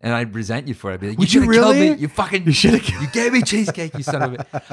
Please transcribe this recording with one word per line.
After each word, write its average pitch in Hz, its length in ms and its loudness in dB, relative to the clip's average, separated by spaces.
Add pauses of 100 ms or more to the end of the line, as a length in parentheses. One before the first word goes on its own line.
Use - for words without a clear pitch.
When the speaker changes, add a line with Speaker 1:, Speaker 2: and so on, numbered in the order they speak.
Speaker 1:
And 117 120 -4
I'd 117 220 -4
resent 113 320 -6
you 127 60 -6
for 98 180 -10
it. 92 40 -6
I'd 92 40 -8
be 98 100 -8
like, 107 80 -8
"You - 20 -2
Speaker 2:
Would 190 140 2
"You 269 100 6
Speaker 1:
shoulda 226 140 4
killed 247 180 6
Speaker 2:
really? 294 200 4
Speaker 1:
me. - 60 -8
You 147 80 -4
fucking, 190 360 -4
Speaker 2:
You 165 60 4
shoulda 208 280 4
killed - 220 -6
Speaker 1:
you 143 100 -6
gave 240 200 0
me." 254 100 2
cheesecake, 190 540 -4
you 143 80 -8
son 143 180 -4
of 131 120 -4
a," 127 280 -10 (120)